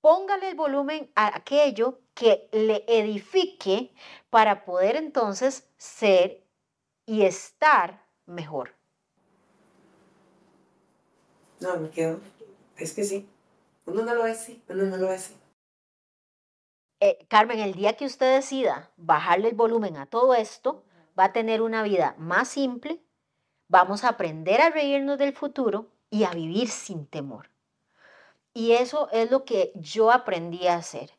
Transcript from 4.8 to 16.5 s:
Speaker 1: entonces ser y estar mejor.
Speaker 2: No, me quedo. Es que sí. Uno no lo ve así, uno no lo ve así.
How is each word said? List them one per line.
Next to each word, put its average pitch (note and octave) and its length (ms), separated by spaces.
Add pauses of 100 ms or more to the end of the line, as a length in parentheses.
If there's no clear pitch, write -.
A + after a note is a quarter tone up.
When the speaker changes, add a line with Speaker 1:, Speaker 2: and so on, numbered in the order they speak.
Speaker 1:
entonces C4 800
ser F#3+ 680 (640)
y G#3+ 160
estar F#3+ 840 (220)
mejor. D#3 520 (2750)
Speaker 2:
No, F3+ 160
me D#3 140
quedo. E3 300 (560)
Es E3 160
que G#3 120
sí. G3+ 240 (580)
Uno G3 160
no A#3 120
lo A#3 100
ve A3+ 80
así, - 360
uno F#3+ 160
no F#3+ 120
lo F#3+ 120
ve F#3 60
así. - 200 (1700)